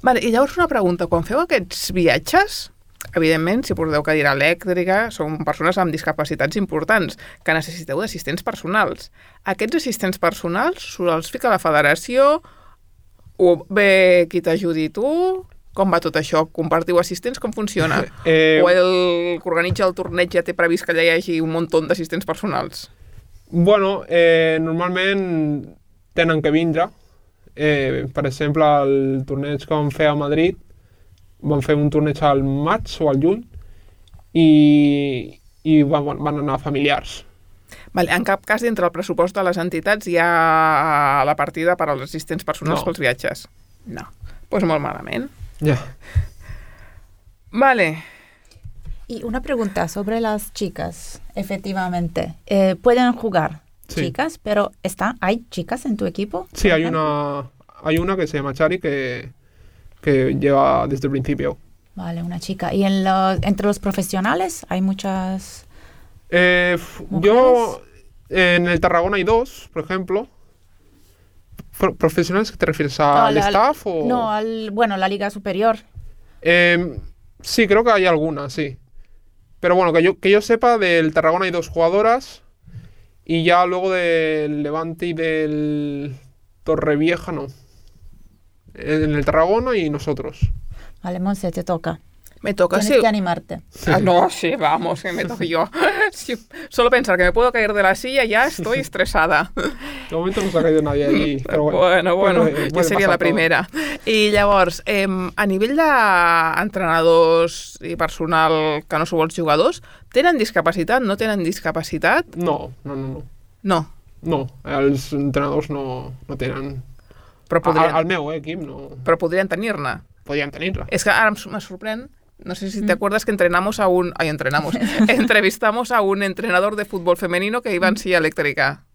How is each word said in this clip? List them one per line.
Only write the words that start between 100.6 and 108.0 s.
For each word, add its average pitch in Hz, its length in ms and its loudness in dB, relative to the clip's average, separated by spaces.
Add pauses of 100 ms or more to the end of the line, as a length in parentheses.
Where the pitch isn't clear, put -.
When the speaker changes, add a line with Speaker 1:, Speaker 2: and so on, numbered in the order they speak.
Speaker 2:
caído 156 220 4
nadie 143 240 0
allí, 147 360 0
pero 151 200 0
bueno. 151 160 0
Speaker 1:
Bueno, 180 360 4
bueno, 190 260 2
Speaker 2:
Puede, 151 260 0
Speaker 1:
jo 147 60 -6
Speaker 2:
puede 175 140 2
Speaker 1:
seria 196 200 2
Speaker 2:
pasar - 20 4
Speaker 1:
la 175 80 4
Speaker 2:
todo. - 0 -
Speaker 1:
primera. 165 520 0 (360)
I 214 240 4
llavors, 202 560 2
em, 190 500 -2
a 208 120 2
nivell 208 280 0
d'entrenadors 170 2000 2
i 170 160 -8
personal 160 920 0